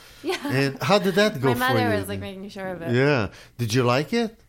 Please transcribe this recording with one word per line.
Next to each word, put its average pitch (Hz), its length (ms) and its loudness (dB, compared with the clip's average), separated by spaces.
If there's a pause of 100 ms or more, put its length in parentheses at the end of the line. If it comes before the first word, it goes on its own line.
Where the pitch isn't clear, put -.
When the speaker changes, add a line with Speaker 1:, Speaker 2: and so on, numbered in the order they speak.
(240)
Speaker 1:
Yeah. 349 120 -4 (140)
Speaker 2:
And 139 320 0
how 185 180 4
did 185 160 0
that 208 260 2
go 135 80 2
Speaker 1:
My 233 40 4
Speaker 2:
for 240 60 -2
Speaker 1:
mother 254 220 2
Speaker 2:
you 247 80 0 (100)
Speaker 1:
was, 190 100 -6
like, 196 100 -6
Speaker 2:
then? 196 160 -10
Speaker 1:
making 196 140 -12
sure 190 200 -10
of 175 120 -8
it. 165 120 -4
Speaker 2:
Yeah. 131 340 4 (300)
Did 110 160 -2
you 127 100 4
like 127 300 0
it 233 240 -2 (120)